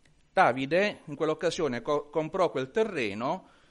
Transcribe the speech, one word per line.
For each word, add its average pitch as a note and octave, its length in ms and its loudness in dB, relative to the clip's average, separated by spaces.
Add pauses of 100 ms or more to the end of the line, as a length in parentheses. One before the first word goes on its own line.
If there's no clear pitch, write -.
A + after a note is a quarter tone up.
(320)
Davide D#3 720 2
in D3 100 -12
quell'occasione D3+ 680 -2
co-, D3 260 -2
comprò D#3 420 0
quel C3 200 -4
terreno D3+ 800 -2 (220)